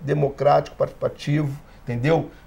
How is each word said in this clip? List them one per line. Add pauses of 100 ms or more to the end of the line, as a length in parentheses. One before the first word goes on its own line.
democrático,
participativo, (280)
entendeu? (180)